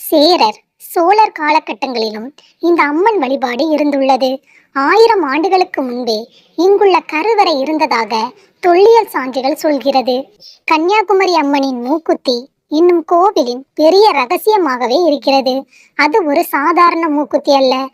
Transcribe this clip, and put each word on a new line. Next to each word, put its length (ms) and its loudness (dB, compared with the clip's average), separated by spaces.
சேரர், 580 2
சோழர் 480 0
காலகட்டங்களிலும் 920 -4
இந்த 200 2
அம்மன் 360 0
வழிபாடு 500 -2
இருந்துள்ளது. 600 0
ஆயிரம் 480 2
ஆண்டுகளுக்கு 580 -2
முன்பே 360 -6
இங்குள்ள 380 2
கருவறை 500 -2
இருந்ததாக 640 -4
தொல்லியல் 480 4
சான்றுகள் 460 -6
சொல்கிறது. 600 -2
கன்னியாகுமரி 680 0
அம்மனின் 440 -2
மூக்குத்தி 560 -2
இன்னும் 320 2
கோவிலின் 580 0
பெரிய 380 4
ரகசியமாகவே 920 0
இருக்கிறது. 520 0
அது 260 2
ஒரு 220 0
சாதாரண 640 0
மூக்குத்தி 460 -2
அல்ல, 200 2